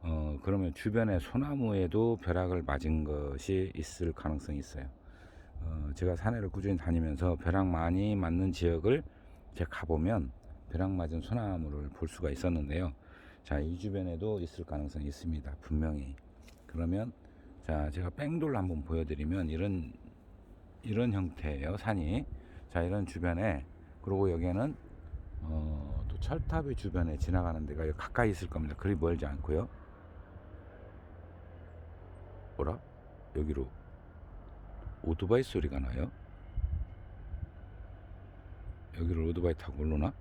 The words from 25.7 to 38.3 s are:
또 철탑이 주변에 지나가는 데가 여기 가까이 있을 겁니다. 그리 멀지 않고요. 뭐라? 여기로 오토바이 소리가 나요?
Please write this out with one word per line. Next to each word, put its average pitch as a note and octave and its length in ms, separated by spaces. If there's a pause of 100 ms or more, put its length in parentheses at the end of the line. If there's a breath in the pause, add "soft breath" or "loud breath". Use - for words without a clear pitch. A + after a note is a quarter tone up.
또 - 100
철탑이 D3 560
주변에 E2+ 440
지나가는 E2+ 480
데가 D2+ 200
여기 D2+ 100
가까이 - 340
있을 F2+ 180
겁니다. D#2 280
그리 G2 180
멀지 D#2+ 320
않고요. D#2 420 (3000)
뭐라? C2+ 220 (580)
여기로 C#2+ 320 (1300)
오토바이 F#2+ 400
소리가 D2 360
나요? B1+ 320 (3000)